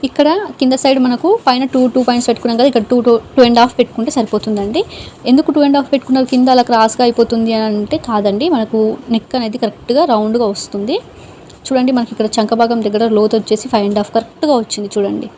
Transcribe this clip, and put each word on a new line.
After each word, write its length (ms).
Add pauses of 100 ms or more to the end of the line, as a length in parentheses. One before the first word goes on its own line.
ఇక్కడ 200 (320)
కింద 240
సైడ్ 240
మనకు 220 (180)
పైన 160 (100)
టూ, 80 (140)
టూ 140
పాయింట్స్ 220
పెట్టుకున్నాం 300
కదా, 100
ఇక్కడ 200
టూ, 60 (100)
టూ, 60 (220)
టూ 120
అండ్ 140
హాఫ్ 180
పెట్టుకుంటే 380
సరిపోతుందండి. 680 (480)
ఎందుకు 260
టూ 100
అండ్ 120
హాఫ్ 160
పెట్టుకున్నారు, 380
కింద 220
అలా 140
క్రాస్గా 380
అయిపోతుంది 500
అని 100 (140)
అంటే 260
కాదండి, 480
మనకు 240 (360)
నెక్ 260
అనేది 240
కరెక్ట్గా 380 (100)
రౌండ్గా 420
వస్తుంది. 420 (680)
చూడండి, 320
మనకి 160
ఇక్కడ 120 (120)
చంక 140 (100)
భాగం 240
దగ్గర 160 (160)
లోతు 220
వచ్చేసి 340
ఫైవ్ 160
అండ్ 100
హాఫ్ 160
కరెక్ట్గా 360 (100)
వచ్చింది 320
చూడండి. 420